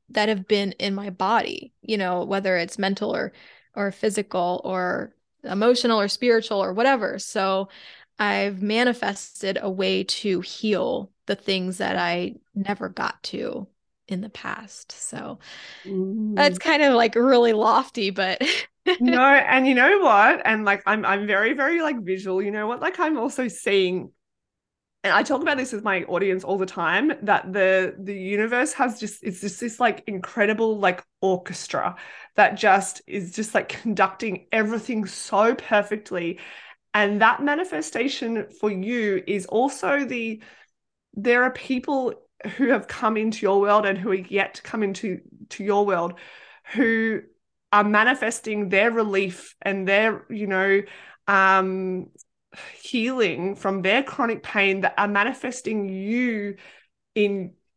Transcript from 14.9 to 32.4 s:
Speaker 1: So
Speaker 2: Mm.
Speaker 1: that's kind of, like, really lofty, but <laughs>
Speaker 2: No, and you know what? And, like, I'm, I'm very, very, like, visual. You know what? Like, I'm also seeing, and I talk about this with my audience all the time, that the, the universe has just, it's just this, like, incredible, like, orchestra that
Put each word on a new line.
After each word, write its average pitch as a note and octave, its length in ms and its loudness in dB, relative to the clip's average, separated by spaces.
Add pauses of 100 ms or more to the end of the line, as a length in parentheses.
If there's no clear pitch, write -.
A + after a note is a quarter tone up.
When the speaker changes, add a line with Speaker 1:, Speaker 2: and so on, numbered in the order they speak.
Speaker 1:
So - 460 -12 (480)
Speaker 2:
Mm. G3 480 -4
Speaker 1:
that's C#4+ 240 4
kind D4+ 240 2
of, C#4 120 6
like, A#3 200 4
really A#3+ 380 6
lofty, A3 580 2
but F#3+ 300 -2 (460)
<laughs> F4+ 140 2
Speaker 2:
No, B3 220 4
and C4 440 6
you C4+ 80 4
know C#4+ 240 6
what? B3 460 6
And, G#3+ 200 0
like, G3+ 220 2
I'm, G#3 180 0
I'm G3 220 0
very, G#3 260 2
very, D#4 300 0
like, D4 180 -2
visual. F#3+ 400 -4
You G3+ 100 -2
know G#3 160 -4
what? A#3+ 140 -6
Like, F4+ 180 -4
I'm D#4 200 0
also B3+ 300 -4
seeing, F#3 640 -2 (920)
and G3 80 2
I D#4+ 100 4
talk C#4+ 200 -2
about D#4 160 0
this C4 140 -6
with G#3+ 120 -8
my F#3+ 200 -2
audience F#3 400 -2
all G3 120 -2
the F#3+ 100 -2
time, F#3 460 0 (100)
that F#3+ 300 0
the, F#3+ 460 2
the G3 160 -10
universe G#3 600 -2
has B3+ 240 -2
just, - 240 -10
it's F#3 180 -8
just G3 200 -8
this, A#3 180 -8
like, A3+ 280 0
incredible, G#3+ 720 -2
like, F#3 260 0 (160)
orchestra F3+ 760 -4 (400)
that G3+ 200 6